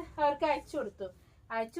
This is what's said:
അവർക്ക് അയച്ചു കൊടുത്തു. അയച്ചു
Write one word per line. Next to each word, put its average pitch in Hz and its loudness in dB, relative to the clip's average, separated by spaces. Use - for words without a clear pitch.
അവർക്ക് 285 4
അയച്ചു 269 -4
കൊടുത്തു. 202 -6
അയച്ചു 226 -4